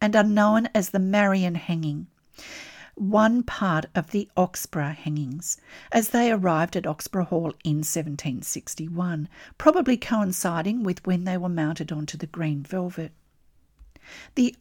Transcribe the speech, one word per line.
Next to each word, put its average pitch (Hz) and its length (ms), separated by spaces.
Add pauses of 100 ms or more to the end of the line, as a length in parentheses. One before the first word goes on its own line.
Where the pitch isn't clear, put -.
and 214 140
are 214 80
known 214 500
as 196 160
the 202 100
Marian 190 560
hanging, 160 520 (880)
one 214 480
part 170 500
of 160 180
the 202 260
Oxburgh 160 580
hangings, 147 640 (340)
as 226 180
they 240 220
arrived 175 460
at 175 100
Oxburgh 170 400
Hall 165 260 (100)
in 151 200
seventeen 151 580
sixty-one, 170 840 (300)
probably 285 400
coinciding 196 840
with 180 240
when 180 200
they 185 120
were 180 120
mounted 160 420
onto 151 260
the 165 80
green 151 380
velvet. 180 480 (1200)
The 247 260